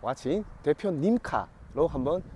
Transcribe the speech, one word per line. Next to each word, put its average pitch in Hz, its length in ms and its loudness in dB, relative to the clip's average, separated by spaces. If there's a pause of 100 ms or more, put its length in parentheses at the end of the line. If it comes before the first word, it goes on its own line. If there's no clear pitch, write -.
What's 123 280 -4
in 196 160 0 (180)
대표님 175 580 2
카로 - 680 -2
한번 147 360 0 (120)